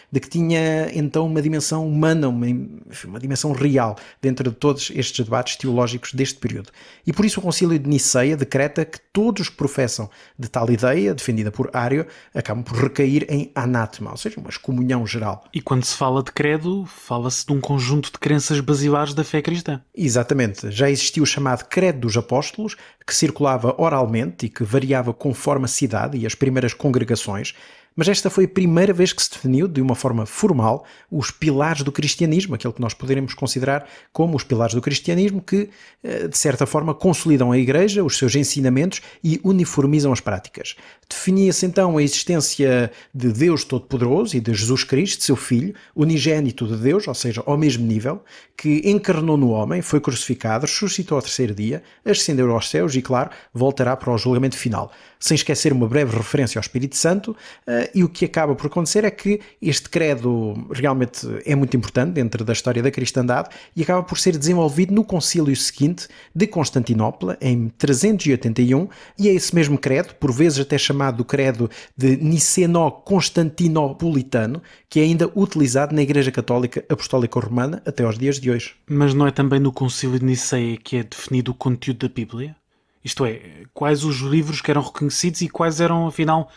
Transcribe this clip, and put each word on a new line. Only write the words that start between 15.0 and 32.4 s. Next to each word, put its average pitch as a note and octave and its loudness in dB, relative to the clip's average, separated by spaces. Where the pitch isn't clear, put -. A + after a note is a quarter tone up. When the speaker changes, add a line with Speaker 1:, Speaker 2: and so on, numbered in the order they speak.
Speaker 1:
geral. G#2 -6
Speaker 2:
E D#3 -6
quando B2+ 0
se - -4
fala C3+ 0
de C3+ -10
credo, D#3+ -2
fala-se B2 -6
de - -2
um C#3 2
conjunto C#3 -2
de - -16
crenças D3 0
basilares C#3+ 0
da D3 -2
fé D3 -2
cristã. E3 -4
Speaker 1:
Exatamente. A#2+ 0
Já A#2+ 2
existia C#3+ 0
o C#3+ 4
chamado C3 -2
Credo F3+ 0
dos A#2 -2
Apóstolos, D3 -2
que - -6
circulava C3+ 2
oralmente C3 0
e - -6
que - -6
variava B2+ 0
conforme C#3 -2
a - -2
cidade A#2+ -2
e A2+ -4
as A2 -6
primeiras C3 0
congregações, A#2 -2
mas E3 0
esta G3 0
foi F#3+ 4
a F#3 2
primeira F#3 4
vez F#3 2
que - -4
se - -4
definiu B2+ 0
de C#3 -2
uma C3 2
forma A#2 -2
formal B2 2
os D3 -4
pilares D3 0
do C#3 -2
cristianismo, E3 0